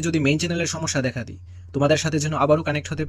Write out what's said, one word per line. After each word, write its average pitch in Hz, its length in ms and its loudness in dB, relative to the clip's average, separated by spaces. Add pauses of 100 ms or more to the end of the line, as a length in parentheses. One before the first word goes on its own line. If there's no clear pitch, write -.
যদি 160 180 2
মেইন 147 160 4
চ্যানেলের 170 340 -2
সমস্যা 160 320 -2
দেখা 123 200 -4
দিই, - 120 -14 (340)
তোমাদের 143 300 4
সাথে 160 200 0
যেন 156 100 -2 (100)
আবারও 151 240 6
কানেক্ট 147 240 -2
হতে 156 180 -4